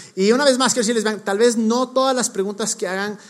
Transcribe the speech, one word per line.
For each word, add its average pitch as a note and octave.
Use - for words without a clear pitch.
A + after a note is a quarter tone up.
Y G3
una C4+
vez C4
más B3
quiero B3
decirles, A3+
vean, G#3
tal G3+
vez A#3
no A#3+
todas C4
las A#3+
preguntas G3+
que F#3+
hagan G3